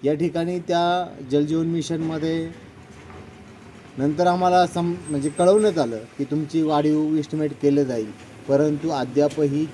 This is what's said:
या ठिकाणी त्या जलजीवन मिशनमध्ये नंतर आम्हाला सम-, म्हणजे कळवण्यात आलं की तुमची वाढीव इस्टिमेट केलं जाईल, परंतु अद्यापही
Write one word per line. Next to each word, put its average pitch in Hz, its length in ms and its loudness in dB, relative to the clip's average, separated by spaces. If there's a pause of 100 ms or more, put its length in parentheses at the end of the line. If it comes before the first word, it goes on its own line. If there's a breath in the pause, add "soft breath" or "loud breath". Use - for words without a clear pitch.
या 143 100 2
ठिकाणी 170 460 -2
त्या 175 560 -2 (160)
जलजीवन 151 340 2
मिशनमध्ये 165 840 -2 (1500)
नंतर 151 300 0
आम्हाला 180 400 4
सम-, 170 280 -2 (140)
म्हणजे 147 200 -2
कळवण्यात 185 500 4
आलं 117 180 0 (200)
की 139 60 -2
तुमची 151 380 -2
वाढीव 151 540 2
इस्टिमेट 151 360 -2 (100)
केलं 143 220 4
जाईल, 113 280 -4 (360)
परंतु 151 420 2
अद्यापही 147 840 0